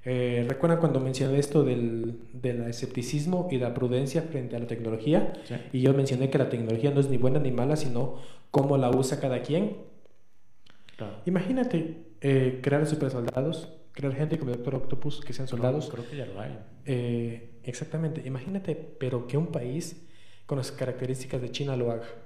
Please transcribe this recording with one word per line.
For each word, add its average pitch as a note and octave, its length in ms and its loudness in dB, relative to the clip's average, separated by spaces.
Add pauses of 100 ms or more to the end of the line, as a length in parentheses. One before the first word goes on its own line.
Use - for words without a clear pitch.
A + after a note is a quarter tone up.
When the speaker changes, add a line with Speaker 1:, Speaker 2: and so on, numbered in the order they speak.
Speaker 1:
eh, B2 440 2
¿recuerdan E3 300 4
cuando C#3 220 4
mencioné C3 380 2
esto C#3+ 260 4
del, A#2 560 0 (120)
del B2 300 -2
escepticismo D3 880 -2
y C3 80 2
la A#2+ 160 0
prudencia B2+ 480 2
frente B2 320 -6
a A#2 60 -4
la A#2 60 -4
tecnología? A#2 680 2 (120)
Speaker 2:
Sí. A#2+ 100 -8 (180)
Speaker 1:
Y B2+ 80 0
yo C3+ 120 8
mencioné C3+ 380 2
que D3 80 4
la B2+ 100 4
tecnología A#2 440 2
no C#3 80 4
es C3+ 100 4
ni C3 60 6
buena C3 240 6
ni C3 100 2
mala, B2 260 2
sino C3+ 400 2 (360)
cómo C#3+ 240 6
la B2 140 4
usa C3 280 4
cada B2+ 240 0
quien. F#3 340 0 (1200)
Speaker 2:
Claro. G#2 200 -10 (100)
Speaker 1:
Imagínate, F#3 800 0 (160)
eh, C3 420 4
crear D3 240 4
supersoldados, C#3 840 -2 (180)
crear C3+ 240 -2
gente D#3 240 0
como B2 140 -2
el A#2+ 60 -2
Doctor C3 180 -2
Octopus, B2+ 440 4
que - 120 0
sean C3+ 160 0
soldados. B2+ 400 2
Speaker 2:
No, - 60 -6
creo A#2 140 -8
que D3+ 80 -8
ya B2 100 -6
lo F#2+ 140 -8
hay. C3 160 -6 (300)
Speaker 1:
Eh, A#2+ 640 -2 (140)
exactamente, D#3 600 -4
imagínate, D#3 520 -4
pero B2 500 -4
que C#3 100 -2
un E3 120 2
país C#3+ 580 -6 (400)
con C#3+ 120 -2
las B2 120 -4
características B2+ 720 -4
de B2 80 -6
China C#3 260 -4
lo A#2+ 140 0
haga. A2+ 140 -4 (220)